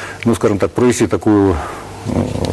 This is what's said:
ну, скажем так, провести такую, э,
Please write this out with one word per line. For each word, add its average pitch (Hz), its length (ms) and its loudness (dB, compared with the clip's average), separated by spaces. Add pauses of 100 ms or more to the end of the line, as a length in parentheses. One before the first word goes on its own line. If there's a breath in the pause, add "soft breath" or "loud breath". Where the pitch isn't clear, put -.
(260 loud breath)
ну, 117 100 2
скажем 107 220 0
так, 95 140 -2
провести 120 360 2
такую, 98 480 4 (520 loud breath)
э, - 120 -2 (340)